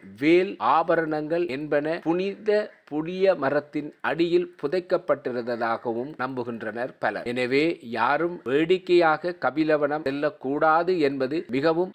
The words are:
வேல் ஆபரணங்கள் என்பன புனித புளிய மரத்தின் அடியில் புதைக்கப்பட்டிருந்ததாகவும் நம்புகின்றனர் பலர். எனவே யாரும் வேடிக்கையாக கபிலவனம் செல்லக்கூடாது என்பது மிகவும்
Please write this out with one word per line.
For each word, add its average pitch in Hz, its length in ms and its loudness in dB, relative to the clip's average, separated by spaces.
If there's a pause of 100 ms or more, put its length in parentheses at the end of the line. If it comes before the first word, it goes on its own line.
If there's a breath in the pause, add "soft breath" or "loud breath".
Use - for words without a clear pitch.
(180)
வேல் 175 400 4
ஆபரணங்கள் 160 920 0
என்பன 151 560 -2
புனித 202 680 -2 (140)
புளிய 180 480 0
மரத்தின் 143 640 -2
அடியில் 170 540 0
புதைக்கப்பட்டிருந்ததாகவும் 127 1600 -2
நம்புகின்றனர் 120 800 -6
பலர். 101 240 -2
எனவே 127 420 0 (260)
யாரும் 147 520 0
வேடிக்கையாக 170 920 2
கபிலவனம் 147 640 0
செல்லக்கூடாது 151 960 0
என்பது 139 480 0
மிகவும் 160 480 0